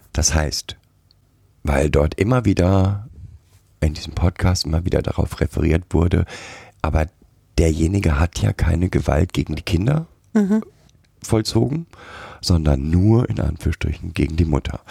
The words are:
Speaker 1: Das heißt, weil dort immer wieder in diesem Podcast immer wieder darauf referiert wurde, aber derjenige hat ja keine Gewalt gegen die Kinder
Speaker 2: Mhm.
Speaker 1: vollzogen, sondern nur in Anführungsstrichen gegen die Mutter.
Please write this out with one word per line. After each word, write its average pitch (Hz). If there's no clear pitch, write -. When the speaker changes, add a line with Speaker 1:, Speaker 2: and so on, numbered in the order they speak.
Speaker 1:
Das 78
heißt, -
weil 71
dort 71
immer 120
wieder 98
in 76
diesem 71
Podcast 90
immer 80
wieder 69
darauf -
referiert 78
wurde, 85
aber 80
derjenige 82
hat 82
ja 101
keine 85
Gewalt 80
gegen 73
die -
Kinder 139
Speaker 2:
Mhm. 214
Speaker 1:
vollzogen, 120
sondern 76
nur 107
in 107
Anführungsstrichen 80
gegen 76
die 85
Mutter. 73